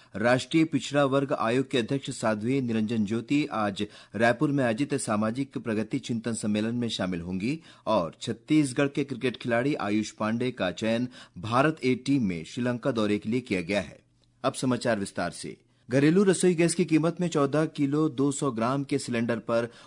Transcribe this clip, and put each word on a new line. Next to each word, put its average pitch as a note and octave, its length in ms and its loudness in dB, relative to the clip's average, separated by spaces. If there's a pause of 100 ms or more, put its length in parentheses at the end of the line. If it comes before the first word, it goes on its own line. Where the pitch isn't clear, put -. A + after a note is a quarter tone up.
(160)
राष्ट्रीय B2 500 2
पिछड़ा C#3+ 400 0
वर्ग C3+ 280 0
आयोग B2 380 0
के C3 60 0
अध्यक्ष C3 340 -2
साध्वी A#2 500 -2
निरंजन A2+ 440 0
ज्योति A#2 380 0 (100)
आज G#2 320 -2 (300)
रायपुर A#2+ 360 4
में C#3 120 2
आयोजित B2 340 0
सामाजिक A2+ 600 -2
प्रगति A2 420 -2
चिंतन A#2 340 -4
सम्मेलन G#2+ 420 0
में A#2+ 140 -2
शामिल F#2 320 -4
होंगी F#2+ 380 -4 (280)
और F2+ 340 0
छत्तीसगढ़ C#3+ 680 2
के C#3 160 -2
क्रिकेट B2 340 -4
खिलाड़ी A#2+ 440 0
आयुष G#2 320 0
पांडे A#2 380 -2
का F#2+ 220 -2
चयन A2+ 340 0 (320)
भारत C3 440 2
ए B2+ 120 2 (100)
टीम C3+ 180 2
में F2 220 -2
श्रीलंका B2 460 -2
दौरे G#2 280 0
के A2 100 -8
लिए B2 120 0
किया G2 200 -2
गया F#2 200 -2
है। D2 180 -10 (440)
अब C3 120 0
समाचार B2 440 0
विस्तार F#2 340 -4
से। - 240 -12 (320)
घरेलू D3+ 340 6
रसोई F#3 320 4
गैस E3+ 180 4
की F#3+ 120 2
कीमत D#3+ 360 2
में F3 60 2
चौदह D3 400 2
किलो D3+ 440 0
दो C3 200 2
सौ C#3 200 -2
ग्राम B2 320 0
के C3+ 160 -2
सिलेंडर A#2 400 -2
पर A#2 280 0 (200)